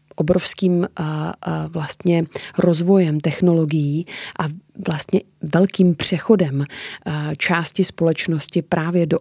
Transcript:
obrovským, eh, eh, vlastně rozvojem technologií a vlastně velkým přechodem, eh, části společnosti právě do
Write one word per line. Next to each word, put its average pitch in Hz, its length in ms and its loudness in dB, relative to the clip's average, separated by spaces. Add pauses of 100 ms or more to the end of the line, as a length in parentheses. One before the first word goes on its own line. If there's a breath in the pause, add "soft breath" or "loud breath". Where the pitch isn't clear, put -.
(180)
obrovským, 175 640 2
eh, - 200 -6
eh, 156 480 -6 (160)
vlastně 165 580 -2 (320 loud breath)
rozvojem 175 600 2
technologií 160 840 0 (340 loud breath)
a 160 80 -2 (400)
vlastně 160 340 0 (320)
velkým 180 420 4
přechodem, 156 720 2
eh, - 720 -8
části 170 460 0
společnosti 165 800 -2
právě 170 440 0
do 156 160 0